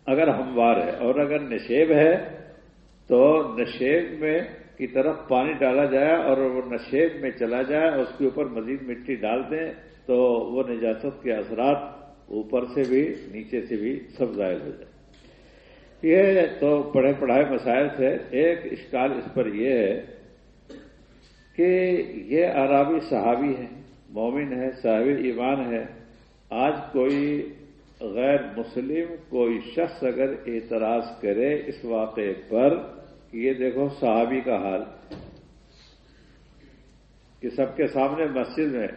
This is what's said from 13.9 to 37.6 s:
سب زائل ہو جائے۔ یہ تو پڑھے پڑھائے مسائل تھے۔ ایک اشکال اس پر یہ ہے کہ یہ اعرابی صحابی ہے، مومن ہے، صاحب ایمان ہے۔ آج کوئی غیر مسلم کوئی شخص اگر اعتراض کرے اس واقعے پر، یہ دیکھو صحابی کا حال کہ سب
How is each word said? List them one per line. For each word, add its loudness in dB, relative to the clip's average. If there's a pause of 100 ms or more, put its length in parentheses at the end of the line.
سب -2
زائل -2
ہو -12
جائے۔ -18 (1120)
یہ 6 (200)
تو 4
پڑھے 4
پڑھائے 4
مسائل 2
تھے۔ 2 (140)
ایک 2
اشکال -2
اس -8
پر 0
یہ 0
ہے 0 (1500)
کہ 2 (120)
یہ 0
اعرابی 2 (100)
صحابی 2
ہے، -10 (440)
مومن -4
ہے، -4 (120)
صاحب 2 (160)
ایمان -2
ہے۔ -4 (680)
آج 0 (200)
کوئی 0 (480)
غیر 2 (180)
مسلم -6 (140)
کوئی 0
شخص -4
اگر 0 (120)
اعتراض -2 (180)
کرے 0
اس -10
واقعے -2 (160)
پر، 4 (540)
یہ 0
دیکھو -2 (120)
صحابی 2
کا 0
حال -2 (2500)
کہ -6
سب -2